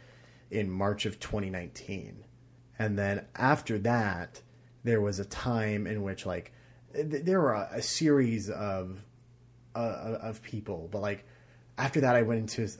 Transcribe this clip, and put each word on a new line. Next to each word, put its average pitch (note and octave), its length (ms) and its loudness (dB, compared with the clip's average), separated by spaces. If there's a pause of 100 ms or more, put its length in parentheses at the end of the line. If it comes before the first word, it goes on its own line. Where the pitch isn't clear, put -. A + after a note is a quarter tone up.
(520)
in G2+ 180 0
March G2 360 0
of G2+ 140 -6
twenty G2+ 300 -4
nineteen. F2+ 720 -10 (540)
And G#2 200 0
then G2+ 280 0 (100)
after B2+ 440 2
that, G2+ 600 0 (420)
there A2+ 180 4
was G#2 180 0
a G2 60 -4
time G#2+ 640 -2
in G#2 160 -2
which, G2 220 -6
like, F2+ 280 -6 (400)
th-, D3+ 300 -2
there F#3+ 160 4
were C3+ 140 4
a, G#2 200 -2
a A2+ 80 -4
series A#2+ 680 4
of, F#2+ 540 -4 (720)
uh, A2+ 460 -2
of A2 200 -8
people, F2+ 500 -8
but, G2+ 100 -4
like, G2+ 240 -4 (520)
after C3+ 240 2
that, B2 140 8
I A#2+ 80 8
went A2+ 160 2
into G#2+ 300 -2 (100)